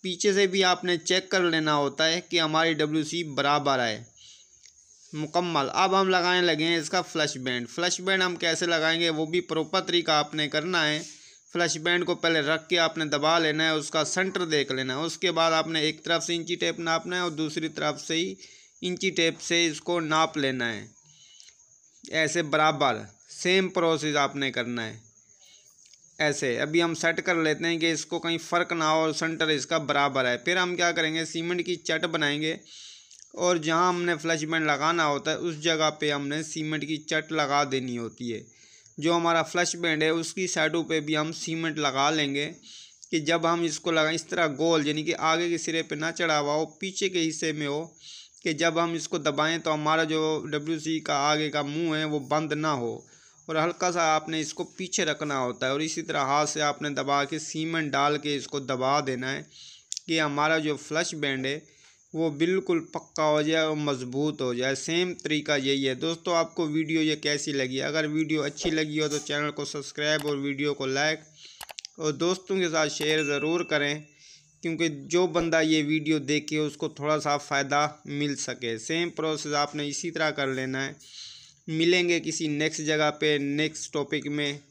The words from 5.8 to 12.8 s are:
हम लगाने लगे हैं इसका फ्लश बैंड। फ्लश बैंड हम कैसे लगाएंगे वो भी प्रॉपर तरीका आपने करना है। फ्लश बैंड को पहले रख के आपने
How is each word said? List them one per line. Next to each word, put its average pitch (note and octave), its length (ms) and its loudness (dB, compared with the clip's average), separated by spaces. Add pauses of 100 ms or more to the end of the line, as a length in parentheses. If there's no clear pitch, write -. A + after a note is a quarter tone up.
हम F#3+ 140 4
लगाने F3+ 340 4
लगे D#3+ 220 2
हैं E3+ 160 2
इसका F3 220 0
फ्लश D3+ 360 -2
बैंड। B2 300 -4
फ्लश F3 320 -2
बैंड F#3+ 220 2
हम F3+ 160 0
कैसे E3+ 280 0
लगाएंगे E3 440 2
वो D#3 160 0
भी E3+ 160 0
प्रॉपर D#3+ 400 -2
तरीका E3 360 2
आपने D3 300 -2
करना D#3+ 340 0
है। D3+ 220 0 (480)
फ्लश E3+ 260 0
बैंड F3 260 2
को F3 120 0
पहले E3 260 2
रख D#3 260 0
के F3+ 100 2
आपने D#3+ 280 2